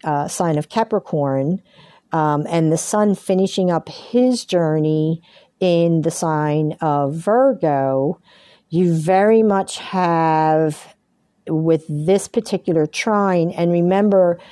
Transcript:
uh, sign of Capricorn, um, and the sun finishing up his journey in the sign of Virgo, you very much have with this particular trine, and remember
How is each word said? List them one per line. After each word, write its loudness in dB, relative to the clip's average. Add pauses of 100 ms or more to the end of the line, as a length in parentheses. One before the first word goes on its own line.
uh, -2
sign -2
of -6
Capricorn, -2 (500)
um, 0
and 0
the 0
sun 0
finishing -2
up -4
his -2
journey 0 (380)
in 2
the 0
sign -2
of -2
Virgo, 0 (500)
you 2
very 4
much 0
have 0 (520)
with 0
this 0
particular -2
trine, 0
and -2
remember 2 (120)